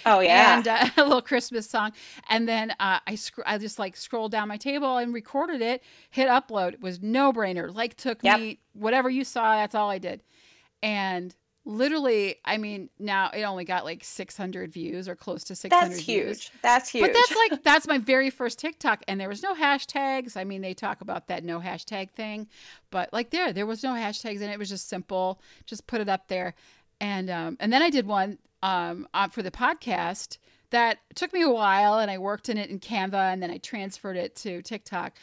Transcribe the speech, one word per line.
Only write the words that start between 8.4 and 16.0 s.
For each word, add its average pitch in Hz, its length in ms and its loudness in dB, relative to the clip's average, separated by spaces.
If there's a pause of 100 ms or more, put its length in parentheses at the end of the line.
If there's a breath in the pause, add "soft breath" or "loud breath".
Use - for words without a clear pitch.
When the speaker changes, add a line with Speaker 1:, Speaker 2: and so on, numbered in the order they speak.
Speaker 2:
me, 220 180 -8 (140)
whatever 247 360 2
you 262 140 0
saw, 220 320 2
that's 208 180 0
all 208 160 0
I 196 100 -4
did. 185 220 -8 (600 soft breath)
And 190 520 -2 (320)
literally, 233 800 0
I 202 140 -2
mean, 208 320 -8 (100)
now 196 340 0
it 214 100 -4
only 190 200 -6
got, 180 220 -4
like, 165 180 -10
six - 320 -12
hundred 185 380 -8
views 170 340 -8
or 175 80 -10
close - 300 -10
to 190 80 -12
Speaker 1:
That's - 80 -12
Speaker 2:
six 190 120 4
hundred 180 280 6